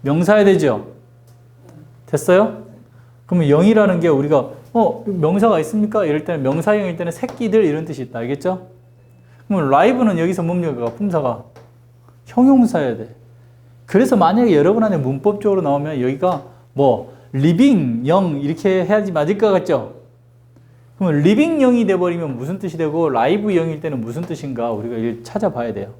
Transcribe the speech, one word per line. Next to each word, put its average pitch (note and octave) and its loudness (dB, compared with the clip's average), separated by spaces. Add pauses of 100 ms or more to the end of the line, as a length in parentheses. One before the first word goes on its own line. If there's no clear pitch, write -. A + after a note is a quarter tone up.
명사야 F3 2
되죠? D#3 2 (1200)
됐어요? F#3 2 (640)
그러면 E3 2
영이라는 F#3+ 4
게 E3 0
우리가, D3 2 (240)
"어, A#3 0
명사가 F#3+ 2
있습니까?" G#3 -2
이럴 D3+ -2
때는, E3 -4
명사형일 E3 -2
때는 E3+ -6
새끼들 A3 -2
이런 D#3 -2
뜻이 C#3 -10
있다. B2 -12
알겠죠? C#3+ -6 (840)
그러면 F3 0
라이브는 G#3 4
여기서 F3 -2
뭡니까? E3 -4 (120)
품사가 D#3 -2 (840)
형용사여야 A#3 2
돼. A2 -14 (680)
그래서 B3 2
만약에 G3 4
여러분한테 G3 2
문법적으로 F#3+ -2
나오면 C#3+ -2
여기가 C#3 -2 (280)
뭐 C3 0 (180)
리빙 D3+ 2
영 E3+ 0
이렇게 F3 -2
해야지 G3+ -2
맞을 D#3+ -2
것 G#3 2
같죠? E3 -2 (1000)
그러면 D#3+ 0
리빙 D4 2
영이 B3 2
돼버리면 F3 -2
무슨 C#3+ -8
뜻이 E3+ -8
되고 D#3+ -2
라이브 E3+ 0
영일 D#3+ -2
때는 D3+ -6
무슨 A#2 -8
뜻인가 C#3 -8
우리가 A2+ -6
이걸 A2+ -6
찾아봐야 B2 -4
돼요. G2+ -10